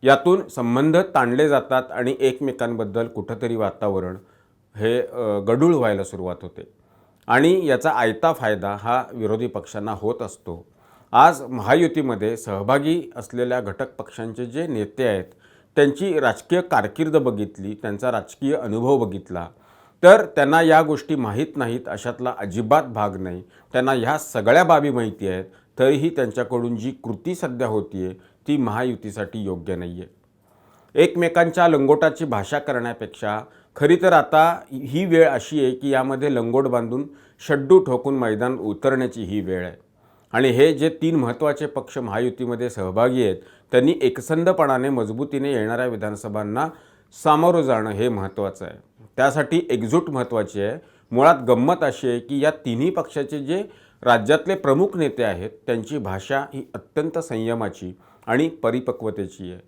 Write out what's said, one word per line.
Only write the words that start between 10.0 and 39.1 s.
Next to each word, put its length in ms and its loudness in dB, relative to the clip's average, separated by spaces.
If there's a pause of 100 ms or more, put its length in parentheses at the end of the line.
असतो. 440 -14 (460)
आज 300 6
महायुतीमध्ये 920 0
सहभागी 800 -2
असलेल्या 440 -4
घटक 340 -8
पक्षांचे 520 -10
जे 200 -8
नेते 420 -4
आहेत, 160 -2 (520)
त्यांची 440 2
राजकीय 400 0
कारकीर्द 560 0
बघितली, 640 -2
त्यांचा 300 -4
राजकीय 420 -4
अनुभव 440 0
बघितला, 500 -6 (540)
तर 240 10
त्यांना 360 4
या 200 6
गोष्टी 320 -4
माहीत 420 -4
नाहीत 300 -4
अशातला 520 -6
अजिबात 440 0
भाग 380 -4
नाही. 220 -10 (300)
त्यांना 200 0
ह्या 260 0
सगळ्या 460 4
बाबी 260 4
माहिती 380 -4
आहेत, 160 -6 (340)
तरीही 320 2
त्यांच्याकडून 680 -4
जी 140 -8
कृती 440 -8
सध्या 320 -6
होतीये 640 -6 (180)
ती 80 0
महायुतीसाठी 880 -4
योग्य 320 -6
नाहीये. 300 -12 (880)
एकमेकांच्या 760 4
लंगोटाची 560 2
भाषा 340 -4
करण्यापेक्षा 800 -6 (360)
खरी 260 4
तर 100 6
आता 480 4 (120)
ही 320 -4
वेळ 240 6
अशी 360 -2
आहे 100 2
की 160 -6
यामध्ये 440 0
लंगोट 340 0
बांधून 400 -2 (400)
शड्डू 300 6
ठोकून 360 0
मैदान 440 -2
उतरण्याची 640 -2